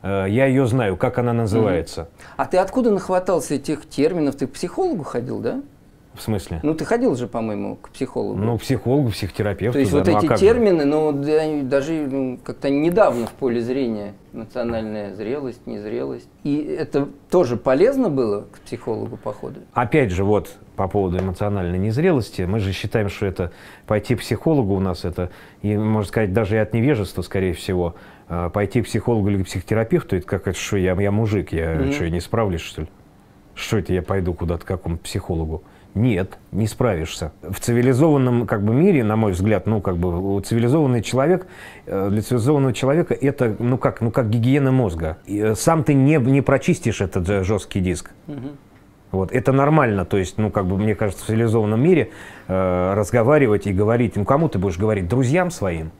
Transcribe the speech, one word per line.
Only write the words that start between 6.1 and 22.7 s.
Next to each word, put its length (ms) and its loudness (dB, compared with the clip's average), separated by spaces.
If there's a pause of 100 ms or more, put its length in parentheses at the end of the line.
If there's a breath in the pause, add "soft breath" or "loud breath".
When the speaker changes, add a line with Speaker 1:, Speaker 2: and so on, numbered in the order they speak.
Speaker 1:
В 100 -18
смысле? 420 -4
Speaker 2:
Ну, 100 0
ты 100 -4
ходил 300 0
же, 140 -6
по-моему, 480 -6
к 140 -20
психологу. 460 -6
Speaker 1:
Ну, 220 0
к 40 -6
психологу, 480 0
психотерапевту, 640 -4
Speaker 2:
То 40 2
есть 140 2
Speaker 1:
да, 60 4
Speaker 2:
вот 100 4
Speaker 1:
ну, 80 4
а 20 4
Speaker 2:
эти 80 2
Speaker 1:
как 120 4
же? 60 4
Speaker 2:
термины, 400 4
ну, 280 2
да, 220 0
они 280 0
даже, 300 0 (180)
ну, 320 -4
как-то 260 -6
недавно 580 2
в 40 -8
поле 300 -2
зрения. 540 -4 (180)
Эмоциональная 840 -6
зрелость, 540 -8
незрелость. 600 -8 (140)
И 140 -2
это 500 -4 (240)
тоже 260 2
полезно 540 2
было 400 -2
к 80 -20
психологу 600 -8
походу? 420 -12 (120)
Speaker 1:
Опять 380 2
же, 140 0
вот 260 2 (240)
по 140 -2
поводу 320 0
эмоциональной 580 -2
незрелости, 640 0
мы 160 0
же 140 -2